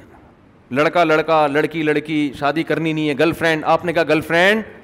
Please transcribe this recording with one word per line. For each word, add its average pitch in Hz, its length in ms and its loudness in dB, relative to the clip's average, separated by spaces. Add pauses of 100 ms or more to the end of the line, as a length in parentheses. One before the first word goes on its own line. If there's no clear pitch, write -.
(720)
لڑکا 160 340 2
لڑکا، 156 420 2
لڑکی 156 360 -2
لڑکی، 151 560 -2
شادی 147 240 0
کرنی 156 300 -2
نہیں 156 160 -2
ہے، 143 100 -2
گرل 160 140 2
فرینڈ۔ 156 340 -2
آپ 160 180 2
نے 175 80 -2
کہا، 165 100 2
"گرل 156 180 0
فرینڈ 185 420 2 (220)